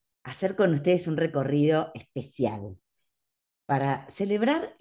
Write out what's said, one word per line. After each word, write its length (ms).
hacer 320
con 180
ustedes 320
un 100
recorrido 800
especial 840
para 440
celebrar 720